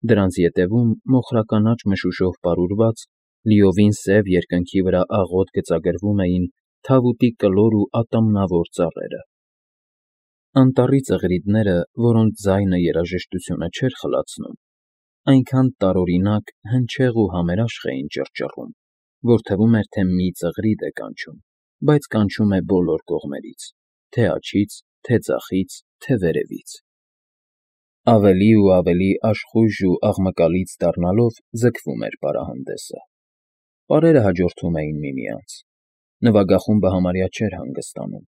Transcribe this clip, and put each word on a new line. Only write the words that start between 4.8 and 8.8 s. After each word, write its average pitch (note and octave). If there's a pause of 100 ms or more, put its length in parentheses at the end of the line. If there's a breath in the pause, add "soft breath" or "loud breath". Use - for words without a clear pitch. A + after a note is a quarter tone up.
վրա F#2
աղոտ F#2+
գծագրվում F2+
էին F2+ (400)
թավուտի B2
կլոր G#2
ու G#2
ատամնավոր G#2
ծառերը։ - (1300)